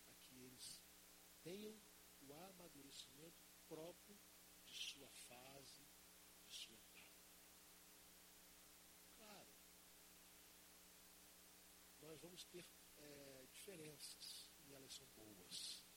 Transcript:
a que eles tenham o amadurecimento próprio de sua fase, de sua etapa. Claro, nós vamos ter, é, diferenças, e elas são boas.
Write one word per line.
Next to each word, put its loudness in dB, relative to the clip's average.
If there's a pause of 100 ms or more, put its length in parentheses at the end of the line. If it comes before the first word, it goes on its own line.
a -6
que -4
eles 0 (600)
tenham 6 (420)
o 0
amadurecimento 0 (240)
próprio 4 (460)
de 2
sua 8
fase, 0 (580)
de 2
sua 4
etapa. -4 (2000)
Claro, -2 (2500)
nós 2
vamos 2
ter, 2 (320)
é, 0
diferenças, 4 (160)
e -2
elas 0
são 4
boas. 4 (140)